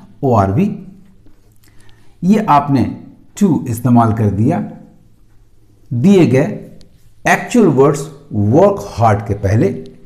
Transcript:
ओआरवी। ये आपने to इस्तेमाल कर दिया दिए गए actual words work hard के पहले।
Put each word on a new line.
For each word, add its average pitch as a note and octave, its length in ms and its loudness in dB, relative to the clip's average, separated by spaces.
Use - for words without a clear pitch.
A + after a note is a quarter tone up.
ओआरवी। A2+ 640 -2
ये G#3 240 2
आपने C#3+ 520 0
to E3+ 240 0
इस्तेमाल A#2 460 2
कर A2 140 -2
दिया A#2+ 440 -2
दिए D#3+ 340 4
गए - 340 -2
actual F#3+ 380 0
words C#3+ 520 0
work C#3+ 560 0
hard G#2+ 380 0
के G2+ 80 -4
पहले। A2 500 -2